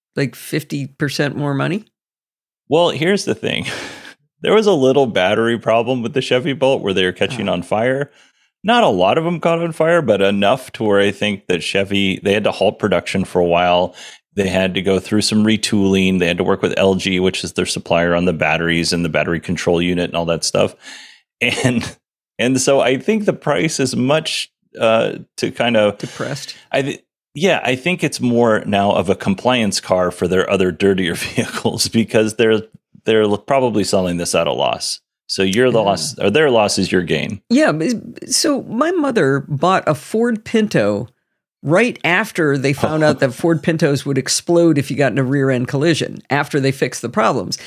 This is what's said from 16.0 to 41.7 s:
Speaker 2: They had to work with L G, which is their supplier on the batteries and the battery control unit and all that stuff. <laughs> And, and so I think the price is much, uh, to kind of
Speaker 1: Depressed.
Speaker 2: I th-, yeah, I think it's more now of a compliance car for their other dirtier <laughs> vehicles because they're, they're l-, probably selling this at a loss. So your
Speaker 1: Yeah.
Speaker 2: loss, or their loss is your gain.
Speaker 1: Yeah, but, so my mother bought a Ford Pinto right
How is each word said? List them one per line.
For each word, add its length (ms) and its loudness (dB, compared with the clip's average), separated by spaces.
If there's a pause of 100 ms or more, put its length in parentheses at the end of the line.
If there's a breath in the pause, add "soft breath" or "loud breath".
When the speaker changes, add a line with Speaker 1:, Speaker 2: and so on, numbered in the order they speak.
Speaker 2:
They 60 2
had 120 0
to 60 0
work 180 0
with 160 0
L 160 4
G, 260 -2
which 240 0
is 80 -8
their 140 -2
supplier 480 0
on 100 0
the 80 2
batteries 640 0
and 100 -2
the 60 -4
battery 300 -2
control 420 -2
unit 260 -2
and 80 -10
all 80 -4
that 180 -2
stuff. 320 0 (340 loud breath)
<laughs> 340 -20
And, 560 -2 (400)
and 220 0
so 200 2
I 180 2
think 280 -2
the 80 2
price 440 -2
is 160 -2
much, 560 -2 (300)
uh, 380 2 (180)
to 140 -2
kind 260 0
of 220 2
Speaker 1:
Depressed. 580 -10 (160 loud breath)
Speaker 2:
I 80 0
th-, 240 -6 (300)
yeah, 280 0
I 140 0
think 260 -2
it's 200 -2
more 440 2
now 260 2
of 180 0
a 40 2
compliance 640 0
car 300 0
for 160 -2
their 240 2
other 220 2
dirtier 420 0
<laughs> 0 -
vehicles 720 -4
because 480 0
they're, 260 2 (440)
they're 160 4
l-, 160 0
probably 460 0
selling 340 0
this 160 -4
at 120 2
a 60 0
loss. 480 -4 (260)
So 160 -4
your 260 2
Speaker 1:
Yeah. 100 2
Speaker 2:
loss, 400 -2
or 100 0
their 220 2
loss 280 2
is 140 0
your 100 2
gain. 460 -4
Speaker 1:
Yeah, 240 2
but, 560 -6
so 360 0
my 260 -2
mother 580 0
bought 400 0
a 60 4
Ford 500 -2
Pinto 640 0 (560)
right 420 2